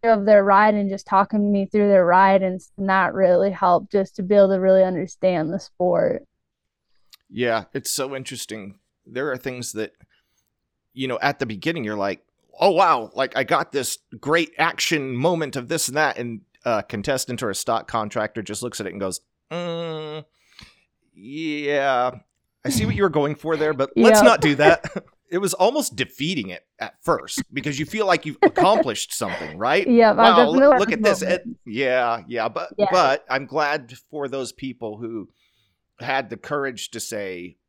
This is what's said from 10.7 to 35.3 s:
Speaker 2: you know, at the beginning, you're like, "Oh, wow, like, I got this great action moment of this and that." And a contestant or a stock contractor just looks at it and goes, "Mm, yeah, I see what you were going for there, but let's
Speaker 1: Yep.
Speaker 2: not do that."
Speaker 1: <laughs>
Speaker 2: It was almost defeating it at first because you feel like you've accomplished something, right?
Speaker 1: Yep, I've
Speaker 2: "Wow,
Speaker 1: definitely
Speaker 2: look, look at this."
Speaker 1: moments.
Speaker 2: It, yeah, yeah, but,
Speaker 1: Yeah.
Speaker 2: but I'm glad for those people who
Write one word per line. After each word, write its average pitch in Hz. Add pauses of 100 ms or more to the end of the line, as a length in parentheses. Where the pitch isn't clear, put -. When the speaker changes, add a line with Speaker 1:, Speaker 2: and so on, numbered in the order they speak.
Speaker 2:
you 131
know, 123
at 143
the 135
beginning, 123
you're 107
like, 98 (360)
"Oh, 190
wow, 160
like, 131
I 135
got 151
this 131 (220)
great 156
action 147
moment 156
of 120
this 160
and 127
that." 156
And 117 (240)
a 110
contestant 123
or 113
a 95
stock -
contractor 107
just 104
looks 120
at 101
it 85
and 101
goes, 95 (300)
"Mm, 160 (880)
yeah, 139 (540)
I 262
see 226
what -
you 202
were 190
going 147
for 156
there, 151
but 135
let's 220
Speaker 1:
Yep. 208
Speaker 2:
not 202
do 151
that." 151
Speaker 1:
<laughs> - (180)
Speaker 2:
It 170
was 196
almost 233
defeating 143
it 87 (140)
at -
first - (100)
because 139
you 147
feel 214
like 175
you've 151
accomplished -
something, 85
right? 143
Speaker 1:
Yep, 233
I've 196
Speaker 2:
"Wow, 226
Speaker 1:
definitely 247
Speaker 2:
look, 277
look 226
at 226
this." 190
Speaker 1:
moments. 180
Speaker 2:
It, 240 (120)
yeah, 120
yeah, 117
but, 160 (100)
Speaker 1:
Yeah. 202
Speaker 2:
but 151
I'm 135
glad 143 (160)
for 143
those 127
people 113
who 113 (680)